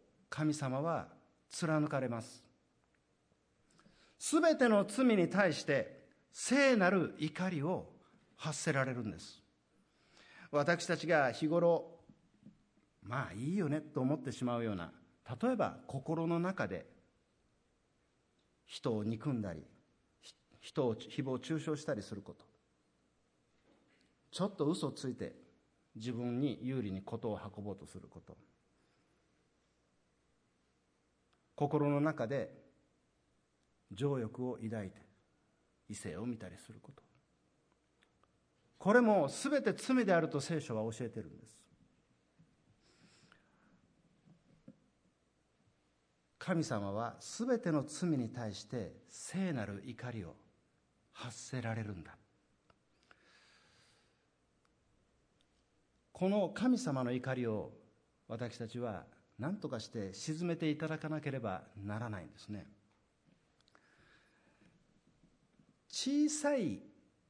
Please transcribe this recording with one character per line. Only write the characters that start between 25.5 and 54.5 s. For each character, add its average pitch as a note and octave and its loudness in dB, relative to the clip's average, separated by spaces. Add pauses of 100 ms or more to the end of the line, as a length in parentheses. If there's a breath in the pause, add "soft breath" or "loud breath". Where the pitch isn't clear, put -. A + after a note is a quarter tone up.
自 A2+ -6
分 A#2+ -2
に C3+ 0
有 B2+ -2
利 G2+ -4
に F#2+ -4
こ A#2 -8
と A#2 -6
を G#2 -2 (180)
運 G#2 -10
ぼ G2+ -8
う - -10
と - -18
す - -18
る - -18
こ F2 -18
と、 D#2+ -20 (3250)
心 C#3+ 2
の C#3+ 4
中 D3+ 0
で B2+ -4 (1400)
情 C3+ 0
欲 B2 -4
を A#2 -8
抱 G#2+ -6
い F#2 -8
て - -18 (880)
異 G#2 -12
性 D#2+ -8
を G#2 -8
見 A#2+ -4
た G2 -12
り F2 -14
す - -20
る A2 -20
こ - -20
と、 - -20 (1700)
こ F#3+ 4
れ B3 10
も G3+ 6
す - -4
べ C#4 4
て G3+ 2
罪 B3+ 2
で F#3+ 4
あ E3+ 8
る D#3+ 2
と D3+ -2
聖 D#3+ -2
書 B2 -4
は A2+ -2
教 A#2 -6
え A#2 -4
て A2+ -8
る E2 -12
ん B1+ -18
で - -20
す。 - -20 (4000 soft breath)
神 E3+ 0
様 G2+ -2
は A2+ -4
す - -8
べ A#3+ 2
て F#3 0
の D3 4
罪 F3 -2
に B2+ 2
対 A#2 -6
し - -10
て G2+ -6 (160)
聖 F#3 -4
な A2+ -2
る G2 -8
怒 B2+ -10
り A2 -6
を D#2+ -12 (760)
発 A#2+ -12
せ - -8
ら A2+ -4
れ A2+ -4
る G#2 -6
ん E2+ -10
だ。 - -20 (4000 soft breath)